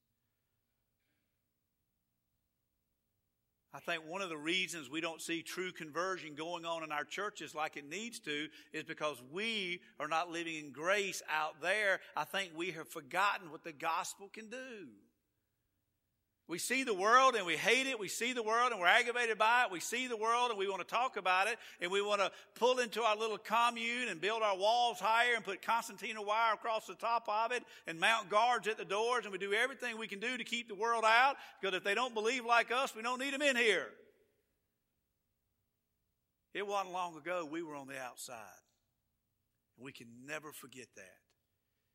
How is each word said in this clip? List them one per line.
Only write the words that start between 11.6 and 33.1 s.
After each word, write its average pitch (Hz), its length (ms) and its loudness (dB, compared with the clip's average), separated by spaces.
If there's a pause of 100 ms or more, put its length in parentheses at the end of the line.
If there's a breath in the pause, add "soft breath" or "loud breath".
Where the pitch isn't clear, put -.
there. 190 400 2 (160 loud breath)
I 151 80 -2
think 190 320 -4
we 175 160 -4
have 156 160 -10
forgotten 180 640 -2
what 160 140 -14
the 170 80 -8
gospel 165 600 -4
can 214 180 -16
do. 233 380 -12 (1600)
We 170 100 -4
see 262 260 0
the 233 100 0
world 240 400 8
and 202 100 0
we 165 120 0
hate 233 320 4
it. 254 100 -4
We 196 80 -4
see 233 260 -2
the 240 80 -2
world 233 300 2
and 220 100 -4
we're 175 60 6
aggravated 233 500 4
by 233 280 4
it. 196 80 -2
We 170 80 -4
see 247 260 -2
the 240 100 -4
world 233 340 2
and 214 60 -2
we 196 120 0
want 190 100 -4
to 170 80 -6
talk 240 300 -2
about 185 320 4
it. 226 100 -2 (220 loud breath)
And 175 100 -2
we 196 100 2
want 202 200 2
to 185 100 4 (240 loud breath)
pull 254 240 4
into 226 240 0
our 214 140 4
little 214 200 -2
commune 233 720 0
and 170 120 -6
build 220 220 0
our 202 140 2
walls 226 440 4
higher 233 340 4
and 226 100 -2
put 190 160 -6
concertina 220 600 -2
wire 214 320 2
across 220 320 -4
the 190 80 -12
top 226 340 -2
of 220 220 0
it 240 140 -4 (240 loud breath)
and 165 100 -6
mount 208 320 2
guards 220 380 4
at 220 100 -2
the 202 60 -8
doors. 220 400 0
And 202 80 -8
we 185 60 -6
do 196 140 -2
everything 233 460 -2
we 220 80 -6
can 196 140 -8
do 247 180 -2
to 226 60 -6
keep 233 240 -6
the 208 80 -10
world 226 280 2
out. 247 300 8 (260 loud breath)
Because 190 160 0
if 170 60 -2
they 202 140 2
don't 247 180 0
believe 226 300 0
like 233 260 4
us, 254 240 0
we 220 80 -10
don't 247 160 -2